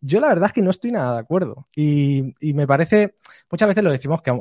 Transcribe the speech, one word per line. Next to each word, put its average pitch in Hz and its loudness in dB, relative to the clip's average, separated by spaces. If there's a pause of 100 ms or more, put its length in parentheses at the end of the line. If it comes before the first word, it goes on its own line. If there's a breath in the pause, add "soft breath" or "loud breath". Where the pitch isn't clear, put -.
yo 147 0
la 302 2
verdad 196 2
es 202 -4
que 240 -2
no 185 2
estoy 233 -6
nada 131 -2
de 117 -4
acuerdo. 143 -4
Y, 143 0
y 151 -4
me 143 0
parece, 180 2 (340 loud breath)
muchas 208 0
veces 202 0
lo 160 4
decimos 139 -2
que, 123 -2